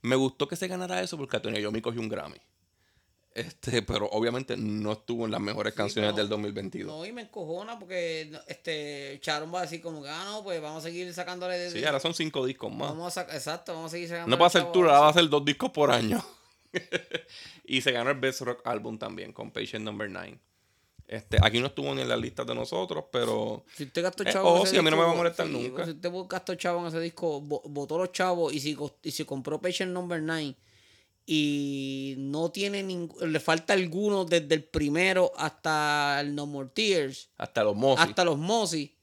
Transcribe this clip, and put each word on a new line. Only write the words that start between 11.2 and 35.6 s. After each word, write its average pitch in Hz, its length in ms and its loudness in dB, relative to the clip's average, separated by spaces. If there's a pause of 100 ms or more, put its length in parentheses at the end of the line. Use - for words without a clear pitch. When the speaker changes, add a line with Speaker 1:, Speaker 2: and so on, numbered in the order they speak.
Speaker 2:
de, 175 140 -4
Speaker 1:
Sí, 170 80 -6
Speaker 2:
de 127 80 0
Speaker 1:
ahora 143 140 2
son 165 120 -2
cinco 151 320 -2
discos 120 280 -4
más. 131 180 -6
Speaker 2:
Vamos 165 260 -8
a 180 80 -6
sac-, 170 80 -12
exacto, 156 400 -8
vamos 160 200 -10
a - 0 -
seguir 170 160 -8
sacando 170 220 -6
Speaker 1:
No 127 60 6
va 170 100 10
a - 20 12
Speaker 2:
de 175 60 6
Speaker 1:
ser 175 80 8
Speaker 2:
chavo 170 100 -2
Speaker 1:
tour, 180 140 8
Speaker 2:
a - 20 10
Speaker 1:
ahora 143 120 12
va 151 60 12
a 151 40 12
Speaker 2:
Ozzy". 170 100 8
Speaker 1:
ser 165 100 8
dos 147 140 4
discos 147 260 0
por 147 220 4
año. 117 300 2 (500)
<laughs> - 920 -8
Y 131 180 0
se 135 100 2
ganó 120 180 0
el 139 80 0
Best 131 220 -2
Rock 120 260 -4
Album 113 320 -4
también 98 340 -10
con 113 200 -12
Patient 107 320 -6
Number 104 260 -6
Nine. 90 300 -12 (680)
Este, 113 360 -2
aquí 110 180 4
no 127 80 0
estuvo 139 260 -4
ni 135 80 -2
en 127 60 -4
las 117 120 2
listas 123 260 -6
de 120 100 -4
nosotros, 156 560 -4
pero 113 520 -2 (120)
Speaker 2:
Si 147 80 -8
usted 165 180 -6
gastó 185 220 -4
Speaker 1:
es - 80 0
Speaker 2:
chavo 185 240 6
en 190 60 6
ese 190 80 2
Speaker 1:
Ozzy, - 80 4
a 170 40 4
mí 156 80 6
no 156 60 4
me 165 60 6
va 170 60 6
a 165 40 4
Speaker 2:
disco, 165 100 2
Speaker 1:
molestar 170 240 0
Speaker 2:
sí, 151 60 -4
Speaker 1:
nunca. 127 320 -4
Speaker 2:
si 165 80 -6
usted 175 180 -6 (180)
gastó 185 280 -6
chavo 175 240 -2
en 170 60 -6
ese 160 140 -4
disco, 165 400 -4
bo-, 147 240 -4
botó 143 340 -4
los 180 140 0
chavos 175 400 2
y 151 80 -2
si 147 160 -2
cos-, 143 180 -8 (100)
y 156 80 -6
si 156 120 -6
compró 143 360 -6
Patient 180 320 -2
Number 175 280 -4
Nine 156 340 -4 (720)
y 139 920 -2
no 147 340 -2
tiene 202 320 -2
ningú-, 175 420 -6
le 156 140 0
falta 165 320 0
alguno 190 520 2
desde 160 300 2
el 156 100 -2
primero 175 720 2
hasta 147 840 2